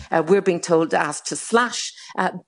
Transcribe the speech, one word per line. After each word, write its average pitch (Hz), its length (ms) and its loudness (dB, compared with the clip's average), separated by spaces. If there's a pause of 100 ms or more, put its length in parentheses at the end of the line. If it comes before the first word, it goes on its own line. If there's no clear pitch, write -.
(100)
Uh, 165 140 2
we're 190 180 4
being 175 180 0
told, 165 340 2
asked 160 320 -2
to 147 100 -6
slash, 226 560 -2 (240)
uh, 185 140 0 (180)